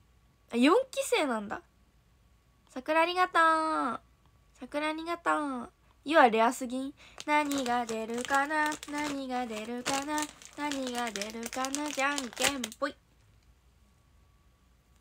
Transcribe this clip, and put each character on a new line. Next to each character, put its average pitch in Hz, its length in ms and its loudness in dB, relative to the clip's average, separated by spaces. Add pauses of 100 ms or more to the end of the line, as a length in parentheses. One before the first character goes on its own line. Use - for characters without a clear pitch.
(520)
あ、 233 40 -2
四 269 160 6 (200)
期 539 120 -4
生 381 220 0
な 226 140 -2
ん 202 80 -8
だ。 349 120 -8 (1080)
桜 311 320 2
あ - 20 4
り 359 100 0
が 359 140 4
と 359 100 0
う。 311 640 2 (580)
桜 294 300 -4
あ 311 40 -2
り 320 120 -8
が 339 140 -4
と 302 460 -2
う。 - 60 -16 (340)
ユ 311 140 4
ア 254 120 10
レ 220 120 2
ア 240 100 4
す 254 160 -8
ぎ 262 200 -6
ん。 294 60 -14 (300)
何 294 400 2
が 240 220 0
出 220 200 -6
る 240 160 -4
か 277 240 2
な？ 302 240 0 (200)
何 294 380 -4
が 247 180 -4
出 214 180 -8
る 240 200 -8
か 277 200 -2
な？ 302 140 -4 (380)
何 269 360 -4
が 240 180 -4
出 202 220 -6
る 233 180 -10
か 262 200 -4
な？ 294 200 -4
じ 277 120 -4
ゃ 285 120 0
ん 285 40 -4 (120)
け 254 180 2
ん 277 140 -4 (180)
ぽ 285 80 -2
い。 269 60 -12 (2000)